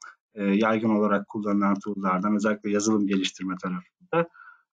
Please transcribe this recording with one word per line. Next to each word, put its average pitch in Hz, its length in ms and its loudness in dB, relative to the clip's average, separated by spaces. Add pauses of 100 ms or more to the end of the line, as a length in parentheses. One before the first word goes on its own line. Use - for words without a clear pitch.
(360)
e, 101 80 -6
yaygın 110 460 2
olarak 104 380 2
kullanılan 101 520 0
tool'lardan, 98 560 -2
özellikle 104 360 0
yazılım 104 360 2
geliştirme 95 540 -2
tarafında. 95 680 -4 (440)